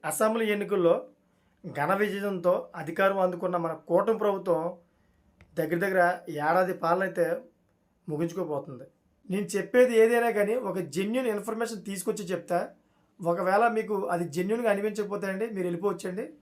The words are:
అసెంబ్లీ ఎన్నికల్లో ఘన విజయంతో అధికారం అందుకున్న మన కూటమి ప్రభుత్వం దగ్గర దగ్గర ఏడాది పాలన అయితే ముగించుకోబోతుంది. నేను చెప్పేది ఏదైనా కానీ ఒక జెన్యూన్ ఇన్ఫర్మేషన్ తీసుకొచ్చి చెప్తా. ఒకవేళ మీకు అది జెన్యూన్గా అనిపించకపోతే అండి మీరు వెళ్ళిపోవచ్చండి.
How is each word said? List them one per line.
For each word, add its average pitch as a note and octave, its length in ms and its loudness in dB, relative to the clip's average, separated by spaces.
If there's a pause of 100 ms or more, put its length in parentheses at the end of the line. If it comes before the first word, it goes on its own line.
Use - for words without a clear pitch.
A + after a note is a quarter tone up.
అసెంబ్లీ A3 440 2
ఎన్నికల్లో F#3 400 2 (840)
ఘన D3 220 0
విజయంతో G3 540 0 (280)
అధికారం G3 440 0
అందుకున్న F3+ 400 -2
మన D#3+ 80 -2 (160)
కూటమి G3 320 2
ప్రభుత్వం F3+ 420 0 (960)
దగ్గర D#3+ 240 0
దగ్గర F#3+ 200 2 (420)
ఏడాది F3+ 380 2
పాలన F3+ 240 2
అయితే F3+ 180 0 (840)
ముగించుకోబోతుంది. D3+ 760 -6 (460)
నేను G3 220 -2
చెప్పేది B3 380 4 (100)
ఏదైనా A#3 360 4
కానీ G#3 160 2 (160)
ఒక E3+ 60 -4 (180)
జెన్యూన్ A3+ 400 -2
ఇన్ఫర్మేషన్ A3 540 -6
తీసుకొచ్చి G3 420 -4
చెప్తా. F3 280 -2 (600)
ఒకవేళ F#3 480 2 (100)
మీకు G3+ 200 -2 (180)
అది F3 120 -2 (100)
జెన్యూన్గా G#3+ 360 0
అనిపించకపోతే G3+ 600 -4
అండి G#3 220 -4
మీరు F3+ 140 -2
వెళ్ళిపోవచ్చండి. F3+ 580 -4 (140)